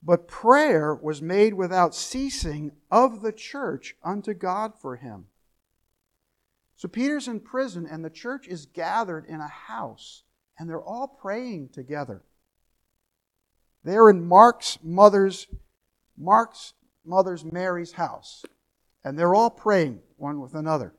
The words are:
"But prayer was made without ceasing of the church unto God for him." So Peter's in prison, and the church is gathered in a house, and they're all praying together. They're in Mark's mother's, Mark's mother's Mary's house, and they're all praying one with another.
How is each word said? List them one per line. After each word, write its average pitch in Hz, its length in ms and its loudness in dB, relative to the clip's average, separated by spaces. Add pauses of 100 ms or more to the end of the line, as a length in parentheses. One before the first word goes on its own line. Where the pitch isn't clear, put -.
"But 170 260 0
prayer 220 680 2
was 151 260 -8
made 202 320 2
without 185 400 0
ceasing 170 760 -8 (180)
of 226 320 2
the 220 100 -6
church 220 720 -10
unto 202 300 -8
God 196 460 -6
for 131 160 -12
him." 110 320 -16 (1500)
So - 100 -14
Peter's 262 400 -4
in 226 140 -8
prison, 226 480 -6
and 160 140 -12
the 160 60 -10
church 240 380 -12
is 170 180 -14
gathered 170 600 -6
in 156 140 -14
a 151 80 -12
house, - 760 -16 (340)
and 165 120 -14
they're 165 120 -10
all 240 260 -10
praying 208 600 -10
together. 127 540 -12 (1600)
They're 214 260 8
in 180 180 4
Mark's 214 540 6
mother's, 196 640 4 (680)
Mark's 214 560 0 (320)
mother's 180 400 -2
Mary's 175 480 -6
house, - 500 -10 (600)
and 139 140 -8
they're 175 180 2
all 226 160 2
praying 175 480 0 (180)
one 147 240 -10
with 131 140 -14
another. 151 440 -4